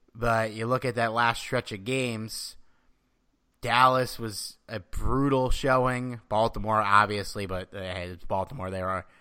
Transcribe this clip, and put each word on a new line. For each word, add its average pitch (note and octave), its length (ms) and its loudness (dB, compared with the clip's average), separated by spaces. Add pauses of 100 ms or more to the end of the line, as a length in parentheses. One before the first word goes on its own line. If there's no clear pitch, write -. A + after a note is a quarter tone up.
(140)
but A2+ 380 0
you A2 140 -6
look B2 180 0
at B2 120 -2
that A2+ 180 0
last A#2 280 2
stretch - 300 -4
of G2 140 -10
games, A#2+ 680 -6 (1040)
Dallas B2+ 580 4
was G#2+ 380 -10 (100)
a A2 120 -8
brutal C3 720 0
showing, B2+ 760 2
Baltimore, G#2+ 540 2
obviously, G2+ 640 4
but, F#2 280 -8
uh, G2 60 -10
hey, F#2 320 -6
it's F2 140 -12
Baltimore, F#2+ 460 -4
they F#2+ 100 -6
were F#2 240 -4 (160)